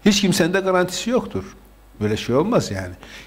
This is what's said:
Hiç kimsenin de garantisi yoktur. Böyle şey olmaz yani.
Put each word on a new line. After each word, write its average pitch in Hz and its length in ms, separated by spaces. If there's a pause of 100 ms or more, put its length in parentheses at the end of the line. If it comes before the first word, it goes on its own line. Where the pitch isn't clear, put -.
Hiç 202 160
kimsenin 175 340
de 196 60
garantisi 185 500
yoktur. - 460 (440)
Böyle 104 160
şey - 200
olmaz 151 340
yani. 92 240 (320)